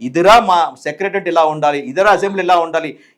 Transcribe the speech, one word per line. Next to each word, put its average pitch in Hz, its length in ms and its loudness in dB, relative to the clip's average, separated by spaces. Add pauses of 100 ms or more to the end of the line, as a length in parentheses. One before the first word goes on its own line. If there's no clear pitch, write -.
ఇదిరా 170 400 4
మా 175 420 0
సెక్రటేరియట్ 190 460 -6
ఇలా 165 160 2
ఉండాలి, 151 340 -2
ఇదిరా 143 320 0
అసెంబ్లీ 196 320 0
ఇలా 175 160 2
ఉండాలి, 165 400 -4 (200)